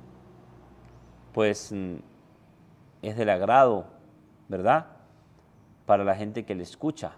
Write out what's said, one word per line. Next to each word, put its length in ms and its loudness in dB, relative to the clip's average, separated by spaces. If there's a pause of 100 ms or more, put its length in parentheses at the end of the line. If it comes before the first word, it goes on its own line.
(1300)
pues, 400 0
mm, 220 -8 (1040)
es 160 -8
del 140 0
agrado, 560 4 (640)
¿verdad?, 400 0 (1000)
para 180 4
la 100 2
gente 300 -8
que 100 -6
le 100 -8
escucha. 540 -8